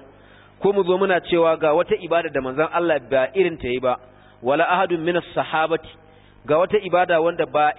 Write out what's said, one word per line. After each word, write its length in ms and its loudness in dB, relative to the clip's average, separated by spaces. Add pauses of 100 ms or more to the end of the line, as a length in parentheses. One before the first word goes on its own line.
(600)
Ko 140 2
mu 100 2
zo 140 2
muna 240 2
cewa 380 2
ga 140 2
wata 280 0
ibada 280 -2
da 120 -4
manzon 320 -2
Allah 260 0
ba 360 0
irin 220 0
ta 100 -10
yi 120 -4
ba, 160 0 (460)
wala 260 2
ahadun 360 0
minas 200 -2 (120)
sahabati, 540 -2 (580)
ga 100 2
wata 260 2
ibada 380 0
wanda 240 0
ba 340 0